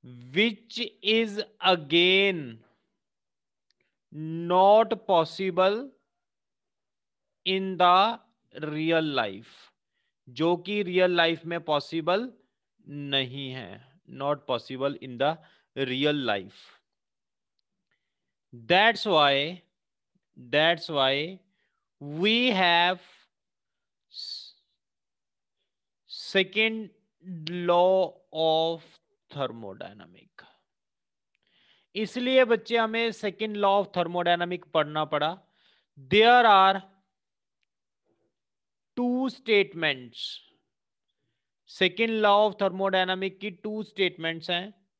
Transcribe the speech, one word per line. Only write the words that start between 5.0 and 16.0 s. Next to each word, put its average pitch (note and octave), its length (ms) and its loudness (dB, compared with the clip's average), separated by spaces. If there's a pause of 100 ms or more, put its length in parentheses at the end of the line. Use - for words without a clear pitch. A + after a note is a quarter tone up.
possible F#3+ 760 0 (1600)
in F#3+ 280 -4
the F#3 420 4 (460)
real D#3 520 -2
life, G#2+ 580 -8 (540)
जो D#3 280 0
कि G3+ 260 -6
रियल F3+ 280 0
लाइफ E3 340 0
में E3+ 160 -8
पॉसिबल E3 720 -4 (560)
नहीं C#3 640 -6
है, A2+ 500 -18 (100)
not C#3 260 -4 (140)
possible C3 480 -4
in B2 200 -14
the D3 180 0 (420)
real C3+ 480 -2